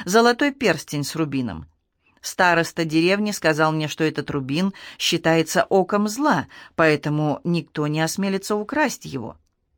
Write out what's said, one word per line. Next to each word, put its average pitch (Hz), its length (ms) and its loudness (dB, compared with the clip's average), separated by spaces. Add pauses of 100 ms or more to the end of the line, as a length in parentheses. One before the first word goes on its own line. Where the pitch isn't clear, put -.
золотой 233 480 4
перстень 156 500 -2
с - 140 -8
рубином. 127 500 -4 (540)
Староста 170 640 2
деревни 180 480 2
сказал 156 400 2
мне, 156 160 -2
что 160 160 -2
этот 151 260 -2
рубин 147 420 -2 (280)
считается 165 640 2
оком 202 420 2
зла, 220 400 0 (300)
поэтому 151 640 2
никто 160 460 -2
не 151 140 -2
осмелится 196 520 -2
украсть 240 500 -2
его. 135 320 -10 (420)